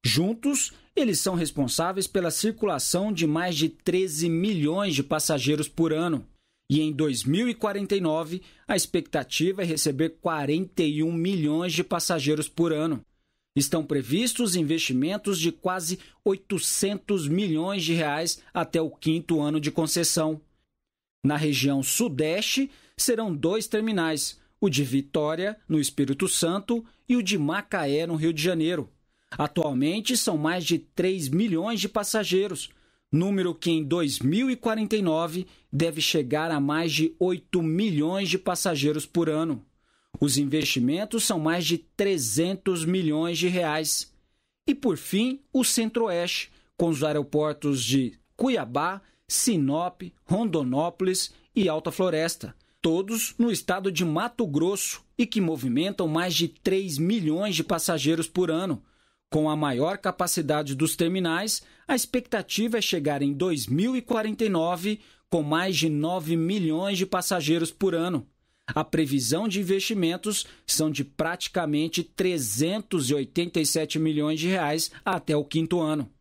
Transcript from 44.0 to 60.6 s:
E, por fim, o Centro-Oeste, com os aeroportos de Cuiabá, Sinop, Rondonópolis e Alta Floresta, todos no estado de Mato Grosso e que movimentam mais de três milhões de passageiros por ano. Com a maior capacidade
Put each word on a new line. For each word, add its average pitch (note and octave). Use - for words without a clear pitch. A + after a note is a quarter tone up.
E, C#4+
por A#3+
fim, B3+
o C4
Centro-Oeste, A3
com E3+
os D3+
aeroportos D3
de B2
Cuiabá, F3+
Sinop, E3
Rondonópolis E3+
e F#3+
Alta D#3
Floresta, E3
todos G3
no A#3
estado F#3+
de F3+
Mato F#3
Grosso E3
e A#3
que A3
movimentam D#3+
mais E3+
de D#3
três F#3
milhões F3+
de D#3
passageiros D#3+
por F3+
ano. D#3+
Com D#3
a D3+
maior D3+
capacidade D#3